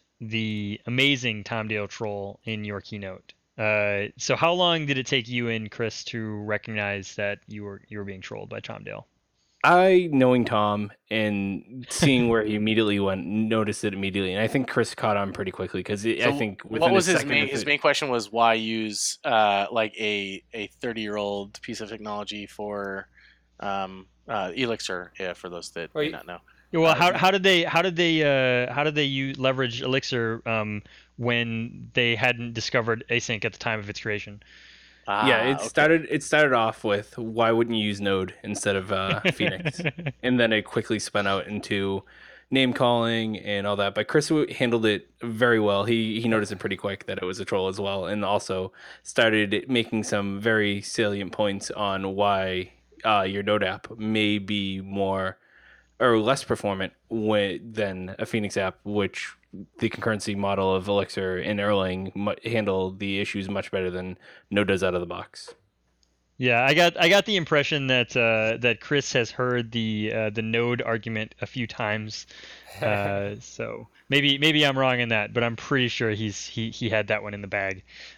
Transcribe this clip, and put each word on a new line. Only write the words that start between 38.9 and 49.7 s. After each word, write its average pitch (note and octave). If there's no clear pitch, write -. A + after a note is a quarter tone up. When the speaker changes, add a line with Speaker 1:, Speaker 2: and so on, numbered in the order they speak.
Speaker 2:
uh, F#2+
Phoenix?" E3+
Speaker 1:
<laughs> D3+
Speaker 2:
And B2
then A2+
it G#2+
quickly A2
spun G2+
out G2
into G2
name C3
calling A#2
and G2+
all G2+
that. G2
But G#2+
Chris D3+
w-, D3+
handled A#2
it G#2
very A#2
well. G2+
He, A2+
he A#2
noticed G#2+
it F#2+
pretty G2
quick G2
that G2
it F#2
was F#2
a G2
troll F#2+
as F#2+
well, G2
and G#2
also F#2+
started G#2+
making A2+